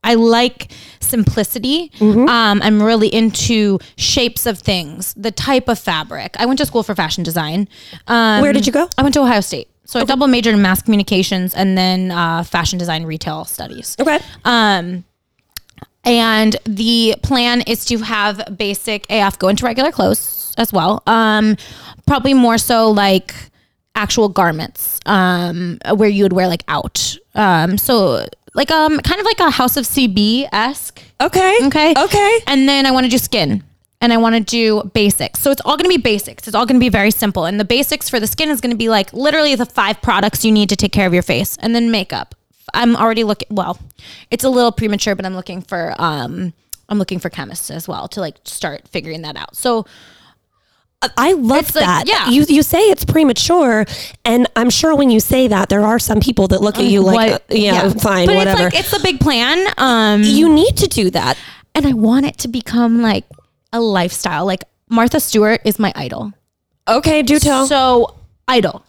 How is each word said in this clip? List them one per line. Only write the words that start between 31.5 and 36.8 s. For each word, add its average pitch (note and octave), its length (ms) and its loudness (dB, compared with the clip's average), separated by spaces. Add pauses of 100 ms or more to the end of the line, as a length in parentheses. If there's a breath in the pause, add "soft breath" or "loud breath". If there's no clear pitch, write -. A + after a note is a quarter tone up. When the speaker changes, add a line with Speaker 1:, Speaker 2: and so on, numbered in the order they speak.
Speaker 1:
Okay. D4+ 320 4
Speaker 2:
Okay. G4+ 500 2
Speaker 1:
And C4+ 220 2
then C#4 180 2
I C4+ 40 4
wanna B3+ 180 2
do B3 100 2
skin. D3 460 -2 (360)
And A#3 120 4
I A3+ 60 4
wanna A3+ 220 2
do G#3+ 520 0
basics. G3+ 480 0
So C#4 100 2
it's C#4 140 -2
all D4 140 0
gonna E4+ 100 0
be F4+ 80 4
basics. A3 500 -4
It's G#3+ 80 -10
all A3+ 120 2
gonna B3+ 120 4
be B3 120 4